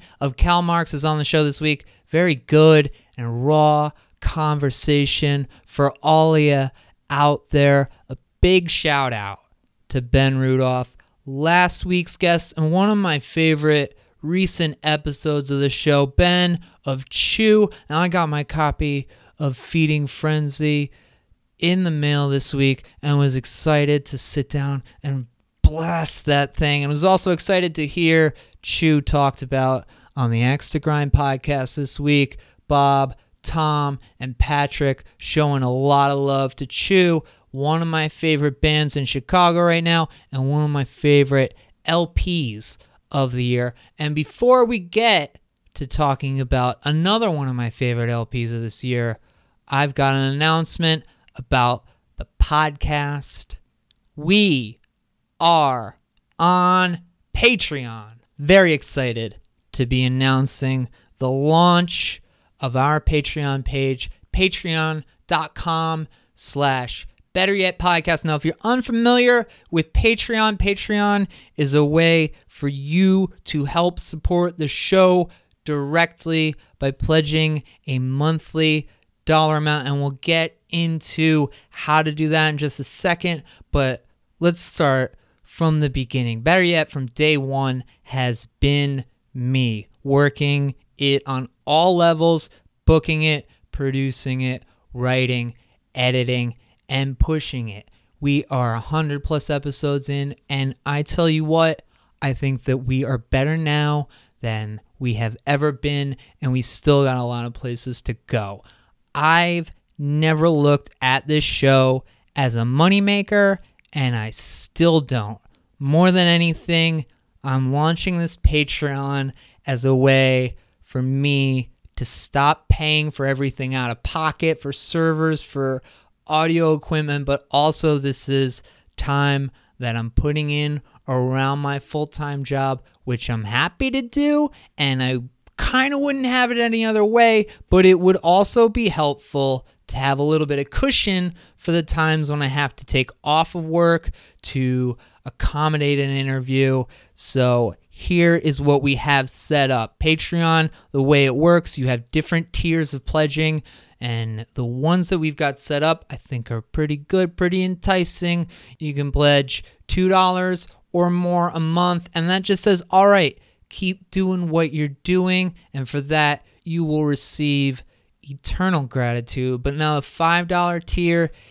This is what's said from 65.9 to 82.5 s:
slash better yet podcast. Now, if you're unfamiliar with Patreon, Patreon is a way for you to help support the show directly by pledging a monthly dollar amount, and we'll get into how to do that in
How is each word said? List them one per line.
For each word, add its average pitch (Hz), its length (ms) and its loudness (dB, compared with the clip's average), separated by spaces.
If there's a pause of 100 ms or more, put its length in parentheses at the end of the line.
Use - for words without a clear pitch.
slash 135 720 -4 (260)
better 190 200 0
yet 185 240 0
podcast. 170 480 0
Now, 156 80 0
if 143 100 -4
you're 156 200 -2
unfamiliar 240 840 2 (220)
with 165 240 -2
Patreon, 220 640 2
Patreon 202 720 0 (280)
is 143 200 0
a 147 100 6
way 160 480 2 (140)
for - 200 -8
you 180 640 0 (140)
to 147 200 -4
help 175 340 -2
support 175 580 -2
the 156 100 -2
show 180 640 2 (360)
directly 156 920 -2 (240)
by 139 100 -2
pledging 156 720 0 (240)
a 131 140 -2
monthly 151 880 0 (360)
dollar 156 320 2
amount, 151 300 -2
and 143 140 -2
we'll 139 100 -4
get 165 440 -2 (140)
into 160 800 0 (200)
how 151 320 0
to 156 100 -2
do 151 180 -2
that 156 200 2
in 151 80 -4